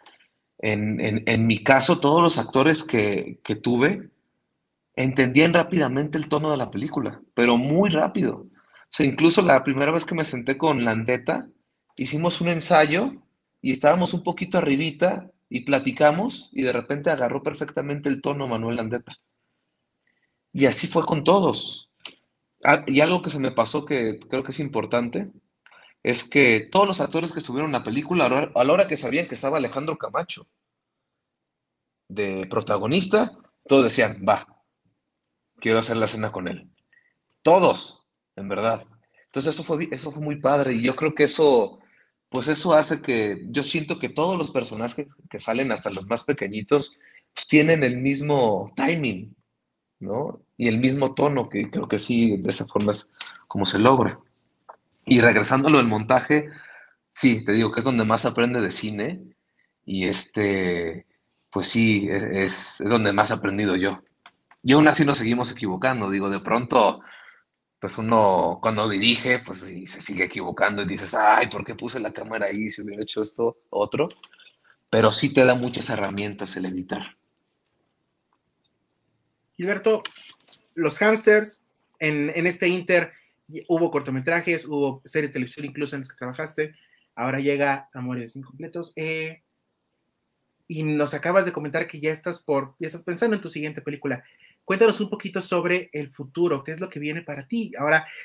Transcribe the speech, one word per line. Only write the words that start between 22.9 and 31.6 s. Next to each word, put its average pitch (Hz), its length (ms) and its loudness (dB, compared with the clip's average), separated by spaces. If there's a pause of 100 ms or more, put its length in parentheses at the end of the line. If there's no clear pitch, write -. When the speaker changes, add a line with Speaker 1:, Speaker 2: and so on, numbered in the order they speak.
Speaker 1:
algo 175 200 4
que 165 100 -6
se 147 80 -6
me 131 120 -2
pasó 139 340 -2
que 117 340 -2 (100)
creo 131 140 -4
que 135 80 -10
es - 80 -8
importante, 120 720 -2 (720)
es 120 200 -2
que 120 480 4
todos 196 140 6
los 190 140 -2
actores 165 320 -4
que 160 80 -10
estuvieron 147 300 -4
en 127 100 -2
la - 40 -6
película, 147 420 0
a 120 40 2
la 127 60 2
hora, 147 180 0
a 123 100 4
la 143 100 4
hora 190 140 4
que 151 100 -4
sabían 143 300 -2
que 123 80 -10
estaba 139 220 -4
Alejandro 143 400 -4
Camacho - 480 -8 (1600)